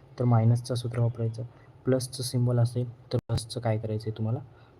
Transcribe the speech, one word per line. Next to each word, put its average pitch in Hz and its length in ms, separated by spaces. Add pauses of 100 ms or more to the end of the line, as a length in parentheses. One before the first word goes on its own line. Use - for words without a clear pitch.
(200)
तर 123 40
मायनसचं 120 520
सूत्र 120 240
वापरायचं, 117 440 (420)
प्लसचं 127 380
सिम्बॉल 123 360
असेल 120 540
तर 127 40
प्लसचं - 420
काय 113 180
करायचं 110 320
आहे 110 80
तुम्हाला? 113 220 (400)